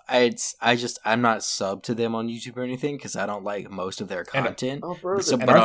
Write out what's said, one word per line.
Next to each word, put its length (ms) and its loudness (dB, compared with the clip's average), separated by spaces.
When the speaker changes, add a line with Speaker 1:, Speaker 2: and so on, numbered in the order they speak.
Speaker 1:
I, 140 4
it's, 400 2
I 160 6
just, 280 -4
I'm 160 4
not 220 4
sub 400 -2
to 100 -4
them 220 0
on 140 -4
YouTube 280 -10
or 60 -4
anything 340 -4
'cause 200 -10
I 100 -2
don't 160 -6
like 260 -6
most 320 -6
of 60 -6
their 140 -6
Speaker 2:
And 140 0
Speaker 1:
content. 360 -6
Speaker 3:
Oh, 160 -8
bro, 200 -2
Speaker 1:
So, 160 0
Speaker 3:
they 60 -2
Speaker 2:
And 60 0
Speaker 1:
but 100 8
Speaker 2:
aren't 80 8